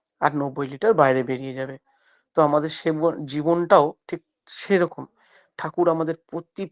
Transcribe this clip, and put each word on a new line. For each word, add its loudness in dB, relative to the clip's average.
আর 0
নব্বই -4
লিটার 0
বাইরে 4
বেরিয়ে -6
যাবে। -10
তো 4
আমাদের 2
সেব-, -2
জীবনটাও 2
ঠিক -12
সেরকম। -2
ঠাকুর 0
আমাদের 0
প্রতি, -10